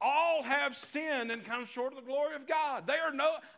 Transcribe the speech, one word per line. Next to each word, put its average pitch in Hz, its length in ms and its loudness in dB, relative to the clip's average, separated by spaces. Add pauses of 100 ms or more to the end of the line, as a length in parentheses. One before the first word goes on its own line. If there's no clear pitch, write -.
All 311 420 4
have 277 340 0
sinned 285 540 -2
and 233 140 -6
come 240 200 -4
short 254 280 -4
of 269 80 -14
the 240 40 -14
glory 285 300 0
of 277 120 -10
God. 285 400 0
They 285 120 2
are 320 140 0
no, 302 240 2 (200)